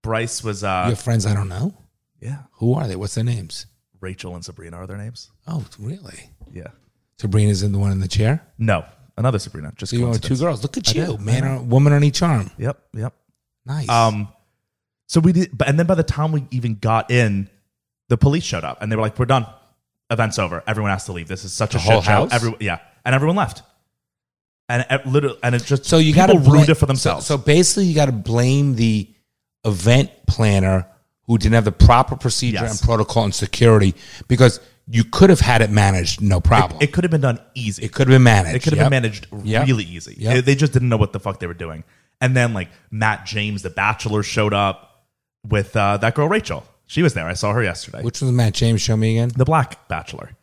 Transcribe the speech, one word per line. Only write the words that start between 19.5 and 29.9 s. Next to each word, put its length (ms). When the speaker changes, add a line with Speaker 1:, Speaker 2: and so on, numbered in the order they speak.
Speaker 1:
Event's 300
over. 260
Everyone 260
has 140
to 60
leave. 160
This 180
is 80
such 200
Speaker 2:
The 40
Speaker 1:
a 40
Speaker 2:
whole 200
Speaker 1:
shit 40
show." 60
Speaker 2:
house? 220
Speaker 1:
Every-, 280
yeah. 180
And 80
everyone 220
left. 260
And 200
it 160
literally, 380
and 100
it 120
just, 200
Speaker 2:
So 120
you 160
Speaker 1:
people 140
Speaker 2:
gotta 120
Speaker 1:
ruined 280
Speaker 2:
bla-, 40
Speaker 1:
it 60
for 80
themselves. 400
Speaker 2:
So, 100
so 80
basically 420
you 100
gotta 180
blame 640
the 340
event 440